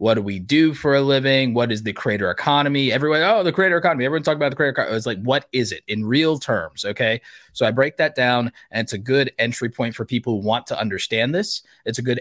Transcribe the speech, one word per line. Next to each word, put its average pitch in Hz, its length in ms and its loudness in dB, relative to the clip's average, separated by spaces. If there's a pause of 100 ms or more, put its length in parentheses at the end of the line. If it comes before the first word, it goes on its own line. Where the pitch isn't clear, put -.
What 110 120 4
do 107 80 0
we 98 180 -4
do 151 340 2
for 139 220 0
a 139 40 4
living? 135 540 2
What 120 160 2
is 110 140 -4
the 104 80 -4
creator 101 360 -2
economy? 143 600 0
Everyone, 151 320 2
"Oh, 196 220 2
the 170 80 2
creator 185 240 2
economy." 165 280 0
Everyone 151 200 -2
talk 156 100 2
about 147 160 0
the 139 60 -8
creator 143 160 0
economy. 113 240 -2
It's 113 100 -4
like, 104 160 -4
what 131 300 0
is 120 180 0
it 80 160 -12
in 107 180 -4
real 147 360 2
terms? 90 440 -4
Okay. 110 360 0 (320)
So - 140 0
I 110 40 2
break 135 280 0
that 156 180 0
down, 123 340 2 (220)
and 113 120 -2
it's - 80 -6
a 104 60 -6
good 131 400 0
entry 120 300 -2
point 117 260 -4
for 117 100 -6
people 120 280 -2
who 101 120 -2
want 113 220 -2
to - 100 -4
understand 113 560 -2
this. 196 300 -2 (220)
It's 113 160 -4
a - 20 -6
good 123 180 0